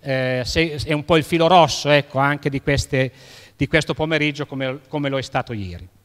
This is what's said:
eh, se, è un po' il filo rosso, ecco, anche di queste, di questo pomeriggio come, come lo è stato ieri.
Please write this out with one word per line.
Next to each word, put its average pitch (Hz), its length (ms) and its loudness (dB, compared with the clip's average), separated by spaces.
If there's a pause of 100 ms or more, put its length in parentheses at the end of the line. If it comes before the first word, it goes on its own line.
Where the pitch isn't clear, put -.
eh, 127 440 -2
se, 160 400 -2
è 156 80 -4
un 151 120 -2
po' 170 120 2
il 151 80 2
filo 165 220 2
rosso, 160 440 4
ecco, 143 280 2
anche 143 320 0
di 135 100 -4
queste, 131 520 -2 (440)
di 139 120 -2
questo 156 260 2
pomeriggio 151 520 -2
come, 135 420 -6
come 143 220 -4
lo 135 80 -2
è 127 40 -4
stato 123 300 -4
ieri. 92 340 -10 (180)